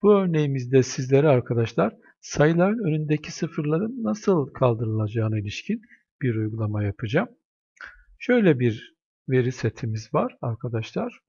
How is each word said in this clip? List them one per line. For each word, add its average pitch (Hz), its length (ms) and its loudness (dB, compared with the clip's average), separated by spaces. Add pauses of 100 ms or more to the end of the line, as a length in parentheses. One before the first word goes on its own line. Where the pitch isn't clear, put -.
Bu 208 120 6
örneğimizde 143 720 2
sizlere 135 440 2
arkadaşlar 123 680 2 (280)
sayıların 175 680 2
önündeki 151 440 -2
sıfırların 170 720 -4
nasıl 208 500 0
kaldırılacağına 110 880 0
ilişkin 143 420 -6 (400)
bir 120 140 0
uygulama 110 480 -2
yapacağım. 113 460 -2 (920)
Şöyle 196 400 4
bir 113 360 -2 (340)
veri 127 220 2
setimiz 110 640 -6
var 214 280 -2
arkadaşlar. 117 880 -6